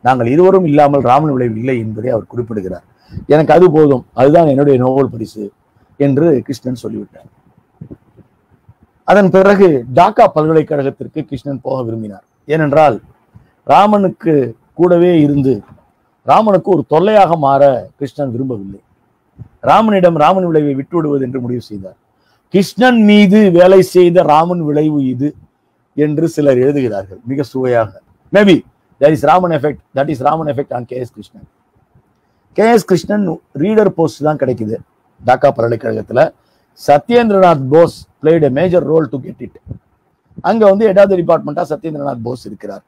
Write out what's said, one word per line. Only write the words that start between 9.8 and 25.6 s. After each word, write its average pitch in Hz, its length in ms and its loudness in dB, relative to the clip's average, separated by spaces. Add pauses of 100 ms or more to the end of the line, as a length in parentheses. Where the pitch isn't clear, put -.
டாக்கா 208 420 4
பல்கலைக்கழகத்திற்கு 151 840 -2
கிருஷ்ணன் 139 400 -10
போக 135 220 -6
விரும்பினார். 110 400 -10 (220)
ஏனென்றால் 147 560 0 (600)
ராமனுக்கு 165 920 0 (180)
கூடவே 175 480 2
இருந்து 139 420 0 (600)
ராமனுக்கு 196 480 2
ஒரு 151 160 0
தொல்லையாக 180 500 2
மாற 139 600 0
கிருஷ்ணன் 139 340 -8
விரும்பவில்லை. 113 480 -10 (840)
ராமனிடம் 180 560 2
ராமன் 180 280 2
விளைவை 151 300 -2
விட்டுவிடுவது 143 460 -4
என்று 131 200 -8
முடிவு 120 200 -8
செய்தார். 95 340 -18 (540)
"கிருஷ்ணன் 226 540 0
மீது 208 480 4
வேலை 180 300 4
செய்த 180 400 2
ராமன் 170 420 0
விளைவு 151 420 -2
இது" 127 300 -6 (600)